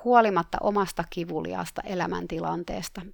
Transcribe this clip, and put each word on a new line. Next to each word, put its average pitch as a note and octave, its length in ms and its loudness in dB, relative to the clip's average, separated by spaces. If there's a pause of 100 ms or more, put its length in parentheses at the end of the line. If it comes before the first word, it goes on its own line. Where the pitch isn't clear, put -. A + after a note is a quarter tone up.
Huolimatta A3 560 6
omasta G3+ 500 0
kivuliaasta E3+ 720 -6
elämäntilanteesta, F3 1200 -4 (120)